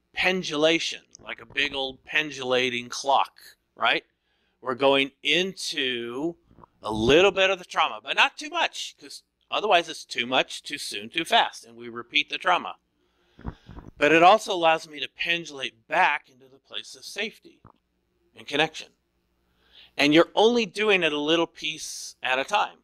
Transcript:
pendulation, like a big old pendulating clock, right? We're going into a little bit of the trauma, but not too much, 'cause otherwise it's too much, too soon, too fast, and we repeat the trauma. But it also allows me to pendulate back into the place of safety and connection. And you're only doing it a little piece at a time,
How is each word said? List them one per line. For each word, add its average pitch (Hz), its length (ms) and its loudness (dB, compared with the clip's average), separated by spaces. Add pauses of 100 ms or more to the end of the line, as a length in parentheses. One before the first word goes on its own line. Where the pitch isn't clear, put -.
(140)
pendulation, 160 880 -2 (200)
like 117 180 -14
a 117 60 -20
big 139 280 -4
old 135 300 -8
pendulating 127 840 -2
clock, 120 500 0 (380)
right? 123 280 0 (560)
We're 127 140 -6
going 139 380 2 (100)
into 147 1120 -4 (480)
a 107 80 -6
little 135 400 6
bit 190 200 2
of 180 100 -4
the 175 40 -20
trauma, 135 380 -2
but 147 140 -8
not 254 200 2
too 302 140 -12
much, - 500 -6
'cause - 220 -20 (260)
otherwise 170 400 2
it's - 160 -14
too 120 220 -4
much, 131 380 -2
too 151 140 -10
soon, 107 300 -10
too 165 160 -6
fast, 180 400 0
and 117 120 -20
we 120 120 -16
repeat 120 420 -4
the 127 80 -6
trauma. 147 400 -2 (1160)
But 147 140 2
it 165 140 6
also 208 280 6
allows 165 360 0
me 151 100 -16
to 131 100 -8
pendulate 143 800 -8
back 156 420 0
into 131 200 -20
the 131 100 -20
place 110 380 -16
of 127 80 -20
safety - 560 -12 (760)
and 110 120 -20
connection. 151 460 -4 (1040)
And 147 160 4
you're 165 220 6
only 226 320 4
doing 196 380 2
it 156 80 0
a 147 60 -2
little 160 280 0
piece - 760 -12
at 127 160 0
a 135 40 -2
time, 175 400 -4